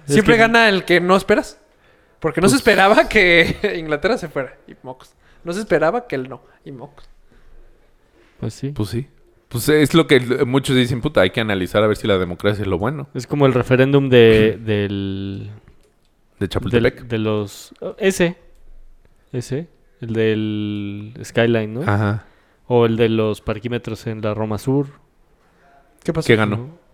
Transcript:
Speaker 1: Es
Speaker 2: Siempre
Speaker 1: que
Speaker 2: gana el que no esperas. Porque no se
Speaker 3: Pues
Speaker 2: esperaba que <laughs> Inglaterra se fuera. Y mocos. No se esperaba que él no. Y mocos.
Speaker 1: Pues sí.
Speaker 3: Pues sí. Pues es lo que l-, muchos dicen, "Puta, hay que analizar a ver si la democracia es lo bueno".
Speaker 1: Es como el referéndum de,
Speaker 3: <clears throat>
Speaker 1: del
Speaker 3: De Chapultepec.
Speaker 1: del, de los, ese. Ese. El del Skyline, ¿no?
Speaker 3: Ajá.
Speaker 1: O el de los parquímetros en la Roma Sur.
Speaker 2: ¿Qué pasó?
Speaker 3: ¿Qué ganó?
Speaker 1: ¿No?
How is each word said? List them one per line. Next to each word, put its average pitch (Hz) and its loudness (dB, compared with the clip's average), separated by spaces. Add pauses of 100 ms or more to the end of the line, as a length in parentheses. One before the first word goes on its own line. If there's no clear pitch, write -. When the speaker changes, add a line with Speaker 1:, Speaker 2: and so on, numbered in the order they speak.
Speaker 1:
Es 143 -2
Speaker 2:
Siempre 220 6
Speaker 1:
que 226 2
Speaker 2:
gana 226 4
el 185 -2
que 175 4
no 185 2
esperas. - -2 (580)
Porque 156 -2
no 190 4
se 254 4
Speaker 3:
Pues 277 2
Speaker 2:
esperaba 202 4
que 175 4
<laughs> 190 -4
Inglaterra 160 -2
se 170 -10
fuera. 131 -10 (100)
Y - -20 (100)
mocos. - -20 (320)
No 170 -8
se 202 -6
esperaba 190 0
que - -8
él 131 -8
no. 120 -18 (240)
Y 151 -18
mocos. 131 -20 (1300)
Speaker 1:
Pues 113 -10
sí. 139 -10
Speaker 3:
Pues 110 -6
sí. 120 -8 (420)
Pues 120 -6
es 151 4
lo 160 6
que 139 4
l-, 123 0
muchos 131 0
dicen, 127 0
"Puta, 147 0
hay 95 4
que 117 -4
analizar 104 0
a 110 2
ver 104 0
si - -8
la 98 2
democracia 95 -2
es 95 -4
lo 95 -2
bueno". 139 -6
Speaker 1:
Es 127 -10
como 147 0
el 127 4
referéndum 131 2
de, 113 6
Speaker 3:
<clears throat> 113 -16
Speaker 1:
del 98 -6 (880)
Speaker 3:
De 98 -4
Chapultepec. 117 -2
Speaker 1:
del, 127 -18
de 113 -4
los, 107 -6 (240)
ese. 185 -2 (960)
Ese. 131 -8 (320)
El 113 -10
del 107 -4 (100)
Skyline, 113 0
¿no? 123 -8
Speaker 3:
Ajá. 104 0 (440)
Speaker 1:
O 120 4
el 113 0
de 113 2
los 110 -2
parquímetros 113 -8
en 110 -10
la 107 -4
Roma 107 -4
Sur. 139 -2 (1200)
Speaker 2:
¿Qué 165 -4
pasó? 160 -4
Speaker 3:
¿Qué 117 6
ganó? 107 0
Speaker 1:
¿No? 139 -12 (160)